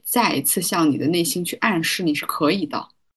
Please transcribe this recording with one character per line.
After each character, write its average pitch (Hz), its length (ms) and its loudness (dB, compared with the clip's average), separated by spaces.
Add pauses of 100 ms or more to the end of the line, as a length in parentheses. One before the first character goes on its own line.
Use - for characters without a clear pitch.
再 220 320 0
一 139 80 0
次 - 180 0
向 170 300 2
你 127 80 0
的 120 80 -2
内 170 180 2
心 175 200 -2
去 - 120 -6
暗 190 280 0
示 - 180 -2
你 156 120 2
是 - 120 -4
可 151 240 0
以 185 160 0
的， - 220 -8 (280)